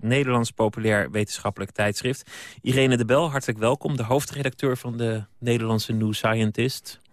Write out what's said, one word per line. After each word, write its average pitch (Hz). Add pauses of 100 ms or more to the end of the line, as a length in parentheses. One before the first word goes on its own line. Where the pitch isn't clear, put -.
Nederlands 123
populair 107
wetenschappelijk 104
tijdschrift. 107 (320)
Irene 131
de 117
Bel, 143
hartelijk 131
welkom, 131
de 123
hoofdredacteur 135
van 120
de 113 (140)
Nederlandse 113
New 110
Scientist. 113 (120)